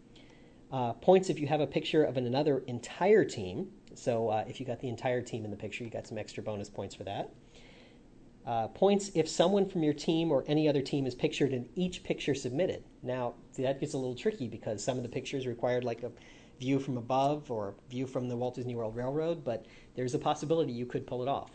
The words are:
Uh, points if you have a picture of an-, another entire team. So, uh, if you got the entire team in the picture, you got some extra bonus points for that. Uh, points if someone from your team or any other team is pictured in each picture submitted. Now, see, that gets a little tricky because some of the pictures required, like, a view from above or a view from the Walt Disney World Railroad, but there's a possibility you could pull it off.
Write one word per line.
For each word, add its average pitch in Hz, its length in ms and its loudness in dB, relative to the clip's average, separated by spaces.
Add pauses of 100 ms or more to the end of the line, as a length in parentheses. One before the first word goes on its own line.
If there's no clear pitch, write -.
(720)
Uh, 123 220 -2
points 185 360 6
if 151 120 -2
you 143 80 -2
have 147 120 2
a 143 60 2
picture 151 380 2
of 123 120 0
an-, 127 100 0
another 139 420 2
entire 170 560 4
team. 104 480 -4 (220)
So, 117 340 0
uh, 107 180 2
if 120 140 -10
you 123 60 -8
got 120 120 -6
the 131 100 -6
entire 123 340 -2
team 117 220 -8
in 104 60 -6
the 104 60 -6
picture, 104 260 -8
you 113 80 -8
got 107 160 -8
some 110 120 -8
extra 104 260 -10
bonus 104 260 -6
points 98 240 -10
for - 80 -12
that. 101 280 -6 (1160)
Uh, 117 220 0
points 196 460 4
if 160 140 4
someone 190 400 4
from 170 140 -2
your 151 100 4
team 165 380 2
or 135 160 4
any 151 220 4
other 143 120 4
team 135 260 0
is 123 80 -2
pictured 147 380 0
in 123 220 -2
each 180 300 -2
picture - 300 0
submitted. 131 500 -2 (180)
Now, 123 320 -2 (160)
see, 131 140 -4
that 139 160 0
gets 147 140 -2
a 143 40 -2
little 127 160 -2
tricky 214 320 -2
because 107 360 -6
some 127 140 0
of 131 60 -2
the 131 60 -6
pictures 135 380 -4
required, 123 360 0
like, 120 220 -4
a 123 80 -8 (480)
view 135 180 2
from 135 180 -2
above 135 540 2
or 104 180 -2
a - 220 -14
view 127 160 -4
from 123 220 -4
the 123 80 -4
Walt 123 180 -2
Disney 123 200 -6
World 113 200 -4
Railroad, 147 480 -2
but 113 240 -4 (300)
there's 127 180 0
a 143 40 0
possibility 151 540 0
you 120 140 -4
could 123 200 -4
pull 123 160 -4
it 123 60 -2
off. 127 260 -2